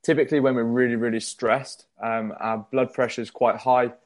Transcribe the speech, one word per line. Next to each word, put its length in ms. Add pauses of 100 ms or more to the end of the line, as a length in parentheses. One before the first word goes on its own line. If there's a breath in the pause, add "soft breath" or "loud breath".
typically 380
when 140
we're 80
really, 340
really 240
stressed, 640 (180)
um, 340
our 320
blood 240
pressure 280
is 100
quite 240
high 380 (120)